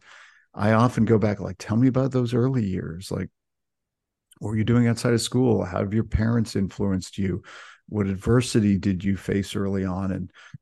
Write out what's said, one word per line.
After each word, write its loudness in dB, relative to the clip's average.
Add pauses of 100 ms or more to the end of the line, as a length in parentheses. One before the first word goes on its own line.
(520)
I 2
often 4
go 4
back, 0
like, -8
"Tell -2
me 4
about 0
those -2
early 0
years. -6
Like, -6 (1080)
what -6
were -2
you 0
doing 4
outside 2
of 2
school? 2
How -4
have -2
your 2
parents 0
influenced -4
you? -4 (460)
What -2
adversity 2
did 0
you 0
face -4
early -4
on?" -4
And -8 (320)